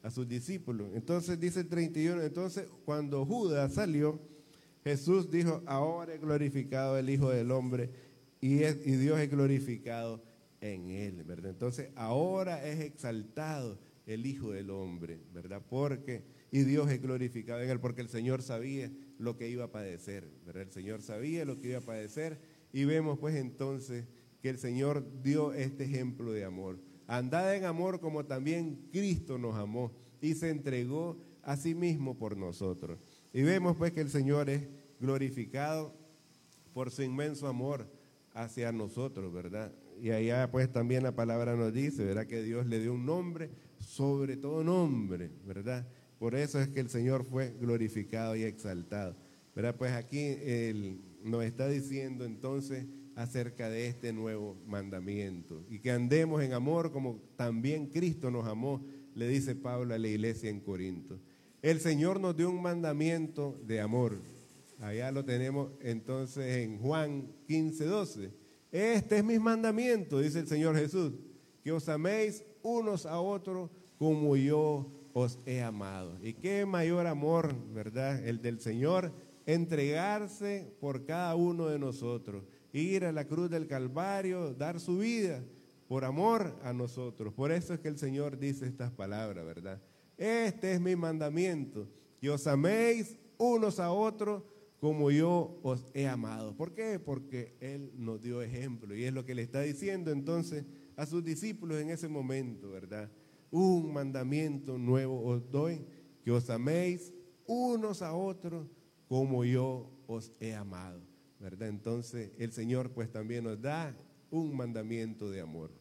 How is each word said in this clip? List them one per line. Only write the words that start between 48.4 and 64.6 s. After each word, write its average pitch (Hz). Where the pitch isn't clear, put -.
exaltado, 98
¿verdad? 120
Pues 123
aquí 123
Él 113
nos 117
está 117
diciendo 135
entonces 127
acerca 120
de 117
este 120
nuevo 107
mandamiento 98
y 110
que 123
andemos 151
en 131
amor 156
como 127
también 131
Cristo 160
nos 117
amó, 135
le 117
dice 135
Pablo 123
a 113
la 113
iglesia 110
en 104
Corinto. 92
El 160
Señor 165
nos 185
dio 170
un 180
mandamiento 156
de 110
amor. 107